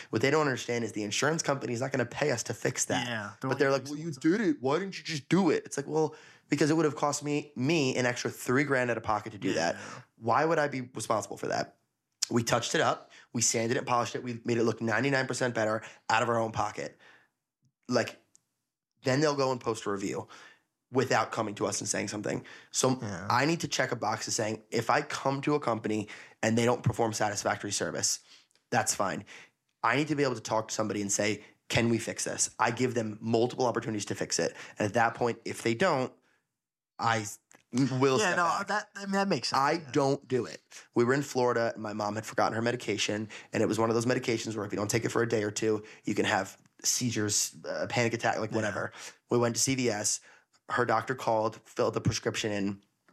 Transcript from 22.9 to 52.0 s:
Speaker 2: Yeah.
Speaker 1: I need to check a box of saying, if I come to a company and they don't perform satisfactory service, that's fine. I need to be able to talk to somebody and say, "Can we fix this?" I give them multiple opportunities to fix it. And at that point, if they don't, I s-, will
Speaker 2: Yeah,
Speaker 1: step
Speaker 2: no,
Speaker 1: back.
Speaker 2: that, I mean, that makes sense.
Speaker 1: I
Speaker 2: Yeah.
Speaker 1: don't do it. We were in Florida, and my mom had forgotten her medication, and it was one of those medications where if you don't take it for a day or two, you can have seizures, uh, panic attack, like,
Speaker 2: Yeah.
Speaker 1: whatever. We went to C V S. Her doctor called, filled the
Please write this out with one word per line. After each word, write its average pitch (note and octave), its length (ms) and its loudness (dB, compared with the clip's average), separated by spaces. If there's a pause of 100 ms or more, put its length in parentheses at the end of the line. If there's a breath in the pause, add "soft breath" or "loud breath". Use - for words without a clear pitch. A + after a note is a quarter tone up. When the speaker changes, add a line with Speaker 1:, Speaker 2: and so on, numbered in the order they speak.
Speaker 2:
Yeah. G2+ 300 -8
Speaker 1:
I B2+ 160 4
need E3 140 2
to D#3+ 80 -4
check C3 240 -2
a A#2+ 40 -2
box A2 320 -4
of G#2+ 60 -4
saying, A2 380 -2
if A2+ 180 0
I B2 140 4
come - 380 -4
to D3 120 0
a D3 60 2
company A2 480 -2 (340 loud breath)
and A2+ 160 2
they A#2 80 4
don't A#2+ 160 4
perform A2 320 2
satisfactory G#2 580 -2
service, - 480 -2 (520 loud breath)
that's A2+ 240 0
fine. G2 280 -2 (600 loud breath)
I A#2 120 2
need D3 120 0
to D3+ 80 0
be C#3+ 80 0
able B2+ 100 0
to A2+ 80 -8
talk A2+ 280 -2
to - 40 -6
somebody G#2 300 -2
and G2 80 -4
say, G#2 320 0 (260 loud breath)
"Can A#2 200 4
we A2+ 100 2
fix - 240 -6
this?" - 260 -2 (100)
I A#2 120 2
give B2 240 0
them A2 260 -4
multiple A#2 460 2
opportunities A2 380 -2
to F#2+ 100 -4
fix - 240 -2
it. - 160 0 (240 loud breath)
And G#2 80 2
at F#2+ 80 -4
that A2+ 180 4
point, A#2 320 0
if G2+ 160 -8
they A#2 140 2
don't, C#3 360 2 (840)
I A2+ 220 2
s-, G#2 180 -8 (340)
will C3 460 4
Speaker 2:
Yeah, G#3+ 160 4
Speaker 1:
step E3+ 40 2
Speaker 2:
no, F3 80 4
Speaker 1:
back. F3 220 0
Speaker 2:
that, G3+ 280 -2
I G3 60 -12
mean, G3 100 -6
that G3 160 2
makes D#3+ 220 0
sense. C3+ 100 2
Speaker 1:
I C#3 140 4
Speaker 2:
Yeah. D3+ 180 -4
Speaker 1:
don't C#3 360 2
do A#2+ 180 0
it. - 140 -12 (360 loud breath)
We A#2+ 80 6
were B2 100 6
in D3 80 4
Florida, B2 540 2
and A2 80 -10
my G#2 100 -6
mom G#2 220 -2
had G#2+ 100 -4
forgotten G#2+ 300 2
her A2+ 80 0
medication, A2 640 -2 (240 loud breath)
and A2 80 2
it G2+ 60 4
was G#2+ 100 2
one A2+ 120 4
of A2 60 4
those A#2 120 2
medications A#2+ 480 0
where G2+ 100 -4
if G2+ 80 -8
you F2+ 40 -2
don't G#2 120 -2
take A#2 160 0
it A#2 40 0
for A2+ 120 0
a A#2 80 0
day A2 140 0
or G#2 80 -2
two, G#2+ 320 0 (200 loud breath)
you G#2 120 -2
can G2 100 2
have G2 320 0 (260)
seizures, G#2 680 0 (180)
uh, E2 180 -2
panic A#2 280 0
attack, A2+ 240 0
like, G#2+ 100 -4
Speaker 2:
Yeah. A#2 60 -6
Speaker 1:
whatever. G#2 360 -2 (380 loud breath)
We B2 80 2
went A#2 180 2
to A2+ 60 0
C C3+ 140 2
V A#2+ 160 2
S. G#2 280 -2 (500 loud breath)
Her B2 160 2
doctor A2+ 300 0
called, A2 500 0
filled A#2 300 0
the G#2 60 -2